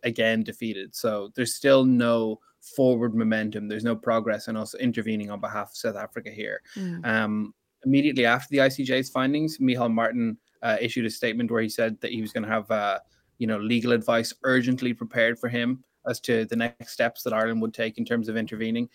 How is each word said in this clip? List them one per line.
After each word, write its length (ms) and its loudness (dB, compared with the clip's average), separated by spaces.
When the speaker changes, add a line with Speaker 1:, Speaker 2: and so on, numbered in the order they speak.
Speaker 1:
again 400 2
defeated. 520 -8
So 420 -4
there's 180 -2
still 300 6
no 560 2
forward 540 2
momentum. 540 0
There's 160 -6
no 100 0
progress 540 -2
in 80 -4
us 180 -8
intervening 560 -2
on 100 -8
behalf 300 -6
of 60 -16
South 200 -4
Africa 340 -10
here. 320 -10
Speaker 2:
Mm. 300 -6
Speaker 1:
Um, 480 0
immediately 420 4
after 240 2
the 100 4
I 80 8
C 140 -4
J's 260 0
findings, 500 0
Micheál 340 2
Martin, 440 0
uh, 180 2
issued 240 -2
a 60 -2
statement 400 -2
where 120 2
he 60 0
said 320 -2
that 100 -6
he 120 -4
was 100 -8
gonna 160 -4
have, 220 -2
uh, 280 0
you 100 -2
know, 100 0
legal 320 0
advice 420 2
urgently 500 2
prepared 420 0
for 120 -4
him 340 -2
as 140 -4
to 240 0
the 100 -6
next 380 -4
steps 320 -2
that 80 -2
Ireland 280 0
would 140 -2
take 240 -4
in 60 -2
terms 240 -2
of 80 -2
intervening. 580 -2